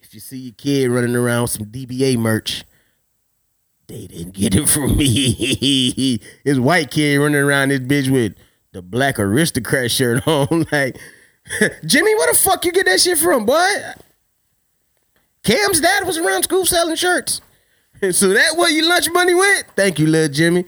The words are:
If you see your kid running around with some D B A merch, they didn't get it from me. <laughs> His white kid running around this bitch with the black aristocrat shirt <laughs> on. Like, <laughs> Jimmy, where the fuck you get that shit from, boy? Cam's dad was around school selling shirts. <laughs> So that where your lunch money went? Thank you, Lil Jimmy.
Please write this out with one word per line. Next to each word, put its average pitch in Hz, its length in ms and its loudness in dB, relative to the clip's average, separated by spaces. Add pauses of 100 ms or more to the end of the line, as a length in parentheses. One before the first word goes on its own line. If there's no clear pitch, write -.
If - 140 -20
you 110 60 -20
see 131 180 -16
your 127 160 -14
kid 139 360 0
running 120 260 0
around 120 280 0
with 120 80 -2
some 104 160 -8
D 127 180 -14
B 127 200 -4
A 131 120 2
merch, 110 460 -2 (1200)
they - 200 -16
didn't 85 260 -14
get 95 220 -2
it 151 120 2
from 135 300 0
me. 131 1200 0 (140)
<laughs> - 100 -20
His 139 160 2
white 147 320 2
kid 147 260 2
running 147 240 2
around 139 280 2
this 139 100 0
bitch 135 300 0
with 120 260 2 (360)
the 98 100 -16
black 123 380 -4
aristocrat 123 720 0
shirt 120 320 0
<laughs> - 40 -4
on. 156 440 0
Like, 139 260 -2 (480)
<laughs> - 400 -4
Jimmy, 311 300 2
where 466 160 2
the 403 60 2
fuck 370 280 0
you 349 60 0
get 359 140 0
that 370 160 2
shit 349 160 2
from, 294 280 0
boy? 311 220 2 (1800)
Cam's 330 380 0
dad 381 240 0
was 339 120 -4
around 370 260 -2
school 359 220 -2
selling 339 300 0
shirts. 349 500 -4
<laughs> - 680 -8
So 190 180 2
that 294 280 2
where 339 140 2
your 320 180 0
lunch 330 220 0
money 349 240 2
went? 381 300 2 (100)
Thank 190 240 0
you, 156 80 2
Lil 156 200 2
Jimmy. 170 400 0